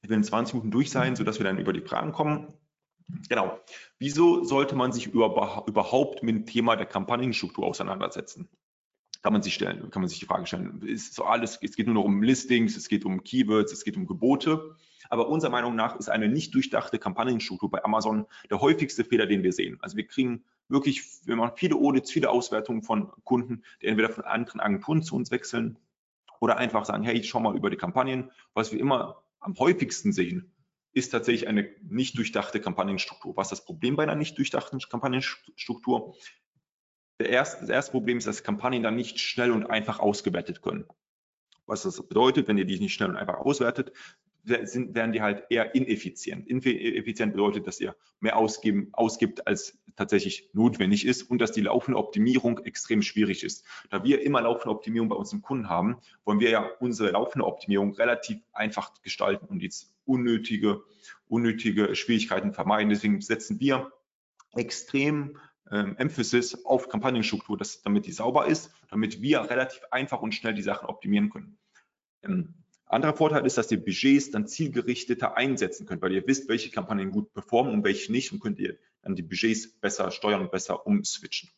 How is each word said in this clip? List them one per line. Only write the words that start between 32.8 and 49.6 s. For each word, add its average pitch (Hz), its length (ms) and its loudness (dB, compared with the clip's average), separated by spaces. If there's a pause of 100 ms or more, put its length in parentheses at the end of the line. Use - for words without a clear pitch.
Was 95 120 -2
ist 95 100 -8
das - 60 -18
Problem 123 320 -2
bei 156 80 2
einer 156 100 0
nicht 151 240 -4
durchdachten - 400 -2
Kampagnenstruktur? - 1400 -4 (1080)
Der 117 100 0
erste, 127 320 2
das 113 80 -8
erste 127 200 0
Problem 120 280 0
ist, 110 100 -4
dass 104 160 -6
Kampagnen 117 400 -2
dann 110 100 0
nicht 120 240 -4
schnell 123 320 0
und 110 180 0
einfach 110 300 -2
ausgewertet - 640 -2
können. - 220 -6 (840)
Was 104 160 -4
das 92 180 -6
bedeutet, 127 460 4
wenn 104 120 4
ihr 95 60 2
die 92 140 -2
nicht 101 160 -2
schnell 101 140 0
und 90 80 -4
einfach 98 220 -4
auswertet, 131 520 0 (540)
wer-, 113 240 0
sind, 120 260 -4
werden 113 160 0
die 110 100 0
halt 104 300 0
eher 113 240 2
ineffizient. - 720 -2
Ineffizienz 117 840 0
bedeutet, 101 340 2
dass - 140 -8
ihr - 160 -4 (240)
mehr 110 160 2
ausgeben, 107 560 2
ausgibt, - 560 0
als - 280 -4 (200)